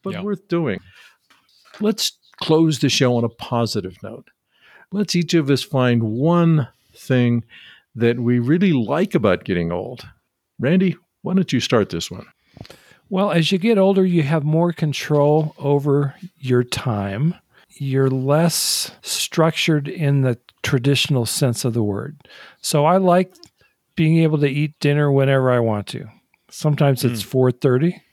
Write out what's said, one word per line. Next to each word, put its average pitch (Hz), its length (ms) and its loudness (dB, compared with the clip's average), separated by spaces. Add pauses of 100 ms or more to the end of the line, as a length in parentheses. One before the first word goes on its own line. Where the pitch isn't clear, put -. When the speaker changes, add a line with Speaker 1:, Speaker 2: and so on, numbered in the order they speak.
Speaker 1:
but 196 100 -8
Speaker 2:
Yeah. 185 100 -8
Speaker 1:
worth 202 260 -8
doing. 147 300 -2 (1000)
Let's 214 380 -2 (240)
close 160 380 2
the 139 100 2
show 123 260 2
on 117 80 0
a 113 60 -2
positive 110 720 -6
note. 101 240 -16 (640)
Let's 190 240 -4
each 175 200 0
of 151 140 0
us 135 140 0
find 123 400 0
one 151 640 2 (260)
thing 120 520 0 (500)
that 117 240 0
we 120 200 0
really 170 340 2
like 139 420 -2
about 104 300 2
getting 87 260 -2
old. 107 340 -8 (540)
Randy, 175 380 2 (240)
why 170 120 -6
don't 185 200 0
you 123 80 2
start 110 300 0
this 85 200 -8
one? 90 140 -16 (840)
Speaker 3:
Well, 190 220 -2
as 165 220 0
you 190 40 0
get 214 200 2
older, 190 280 4
you 175 180 2
have 147 200 0
more 160 300 0
control 151 840 0
over 143 580 0 (220)
your 123 280 2
time. 107 680 -4 (480)
You're 135 280 2
less 143 840 -2 (100)
structured 160 880 -2
in 143 340 0
the 127 160 0 (260)
traditional 131 640 0
sense 120 400 -2
of 117 80 -2
the 117 100 0
word. 104 340 -6 (440)
So 147 240 0
I 175 120 4
like 185 360 2 (640)
being 160 240 2
able 156 200 2
to 147 100 2
eat 147 300 -4
dinner 147 320 2
whenever 135 400 2
I 123 80 2
want 107 280 -2
to. - 180 -12 (440)
Sometimes 143 560 0
it's 117 180 -2
Speaker 2:
Mm. - 20 -10
Speaker 3:
four 127 260 2
thirty. 135 500 0 (120)